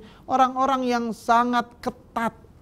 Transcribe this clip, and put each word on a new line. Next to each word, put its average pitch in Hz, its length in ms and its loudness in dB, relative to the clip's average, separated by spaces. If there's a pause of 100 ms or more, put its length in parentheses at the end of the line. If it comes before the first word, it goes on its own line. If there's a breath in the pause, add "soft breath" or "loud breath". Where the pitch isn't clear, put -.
(240 loud breath)
orang-orang 262 640 0
yang 240 240 -2
sangat 240 560 0 (160)
ketat - 480 -6 (300)